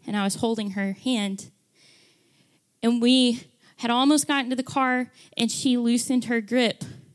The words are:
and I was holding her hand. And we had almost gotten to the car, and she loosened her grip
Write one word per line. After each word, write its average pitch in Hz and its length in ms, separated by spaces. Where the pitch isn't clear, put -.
and 208 100
I 202 80
was 196 120
holding 220 340
her 196 220
hand. 202 580
And 233 200
we 247 420
had 233 140
almost 277 360
gotten 277 220
to 254 80
the 254 60
car, 254 500
and 233 160
she 247 240
loosened 240 480
her 233 160
grip 220 440